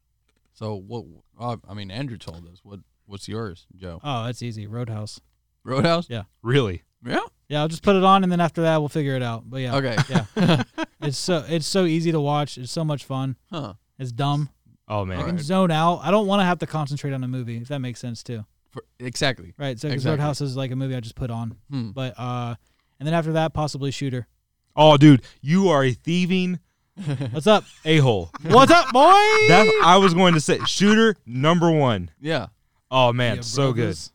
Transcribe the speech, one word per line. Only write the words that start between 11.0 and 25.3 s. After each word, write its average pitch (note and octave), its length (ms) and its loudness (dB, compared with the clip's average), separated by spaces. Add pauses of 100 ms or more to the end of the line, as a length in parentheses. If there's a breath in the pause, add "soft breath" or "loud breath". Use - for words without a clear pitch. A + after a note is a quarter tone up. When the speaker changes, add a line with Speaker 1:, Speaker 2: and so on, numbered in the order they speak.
Speaker 2:
so, D#3+ 300 -4
it's D#3 200 -4
so F#3+ 180 0
easy E3 260 0
to D#3+ 80 0
watch. D3 380 -4
It's D3 140 -12
so E3 120 -6
much D3+ 200 -4
fun. C3 320 -6 (160)
Speaker 1:
Huh. B2 220 -10 (260)
Speaker 2:
It's B2+ 120 -10
dumb. C#3+ 380 -4 (380)
Speaker 3:
Oh, G#2 180 -4
man. F#2 120 -8
Speaker 2:
I - 40 -6
can - 100 -6
Speaker 1:
Alright. E3 140 -6
Speaker 2:
zone F#3 240 0
out. E3 320 0
I D3+ 80 -6
don't G#3 160 2
wanna G3 200 0
have F3+ 140 0
to E3 60 -6
concentrate C#3+ 480 -6
on C3 100 -6
a B2+ 40 -6
movie, B2 300 -8
if A#2 100 -12
that C#3+ 120 -8
makes B2 200 -8
sense, A#2+ 240 -10
too. A2+ 220 -10 (260)
Speaker 1:
For, - 120 -16 (160)
exactly. B2 580 -6
Speaker 2:
Right, C3+ 220 -8
so D#3 100 -8
'cause C#3 60 -4
Speaker 1:
Exactly. C#3 220 -4
Speaker 2:
Roadhouse D3 240 -4
is, C3 160 -6
like, C3+ 140 -6
a B2+ 40 -8
movie C3 200 -6
I B2+ 60 -6
just A2+ 140 -16
put C3 140 -8
on. A#2 260 -8 (140)
Speaker 1:
Hmm. B2 220 -8
Speaker 2:
But, B2+ 260 -10
uh, A#2+ 380 -8 (440)
and C3+ 60 -10
then D#3+ 80 -4
after D#3+ 200 -2
that, D#3+ 200 -2
possibly C#3+ 380 -6
Shooter. B2+ 360 -6 (480)
Speaker 3:
Oh, D3+ 220 8
dude, C#3+ 240 10 (200 soft breath)